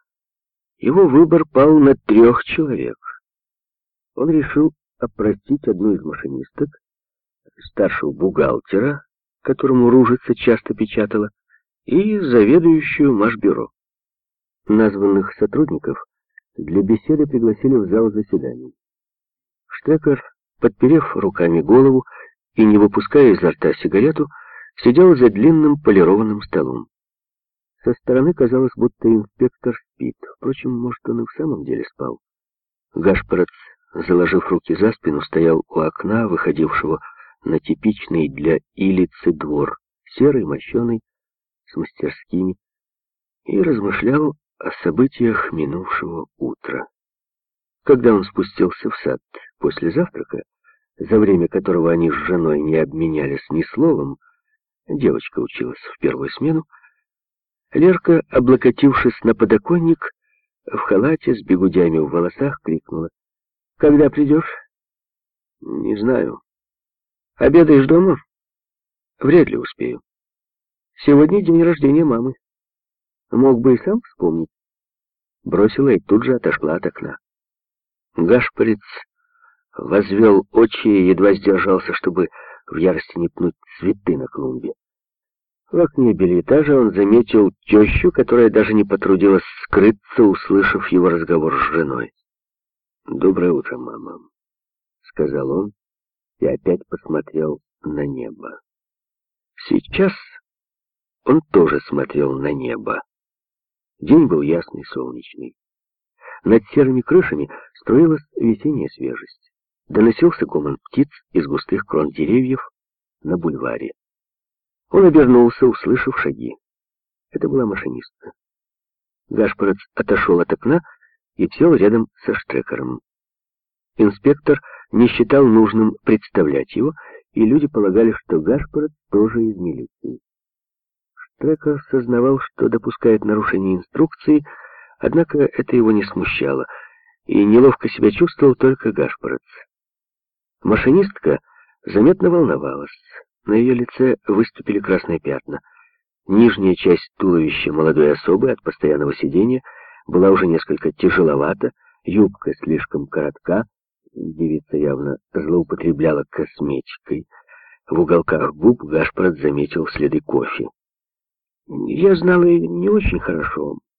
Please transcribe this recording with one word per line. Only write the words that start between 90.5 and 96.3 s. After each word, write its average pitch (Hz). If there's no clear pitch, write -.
его 90
разговор 80
с -
женой. 67
"Доброе 90
утро, 64
мама", — 60
сказал 69
он 95